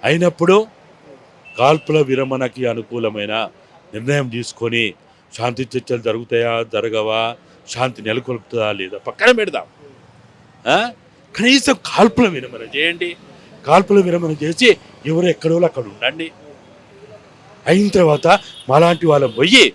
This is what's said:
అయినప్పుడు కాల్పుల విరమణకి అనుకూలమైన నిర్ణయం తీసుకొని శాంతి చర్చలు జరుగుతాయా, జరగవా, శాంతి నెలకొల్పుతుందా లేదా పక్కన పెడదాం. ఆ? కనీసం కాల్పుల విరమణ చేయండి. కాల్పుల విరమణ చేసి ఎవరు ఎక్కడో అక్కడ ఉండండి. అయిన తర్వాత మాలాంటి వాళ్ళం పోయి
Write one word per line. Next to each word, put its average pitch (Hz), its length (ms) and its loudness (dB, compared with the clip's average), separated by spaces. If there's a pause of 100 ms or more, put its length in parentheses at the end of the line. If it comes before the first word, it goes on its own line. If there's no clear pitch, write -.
అయినప్పుడు 170 480 2 (1040)
కాల్పుల 151 380 2 (120)
విరమణకి 131 540 -4 (100)
అనుకూలమైన 107 600 -6 (600)
నిర్ణయం 131 340 -4 (100)
తీసుకొని 117 560 -4 (440)
శాంతి 120 260 -4 (100)
చర్చలు 123 340 -6
జరుగుతాయా, 117 460 -4 (200)
జరగవా, 110 480 -4 (520)
శాంతి 120 340 -6
నెలకొల్పుతుందా 117 720 -6
లేదా 95 180 -10 (100)
పక్కన 214 320 2
పెడదాం. 190 280 -6 (1080)
ఆ? - 20 2 (580)
కనీసం 262 400 2 (140)
కాల్పుల 226 460 2
విరమణ 123 280 -12 (120)
చేయండి. 170 340 -2 (580)
కాల్పుల 196 400 4
విరమణ 170 240 -2 (120)
చేసి 170 260 0 (400)
ఎవరు 170 240 0
ఎక్కడో 165 240 -2 (120)
అక్కడ 123 240 -8
ఉండండి. 139 340 -6 (1400)
అయిన 190 200 4 (100)
తర్వాత 156 300 4 (420)
మాలాంటి 170 420 4
వాళ్ళం 143 260 2
పోయి 185 260 4 (120)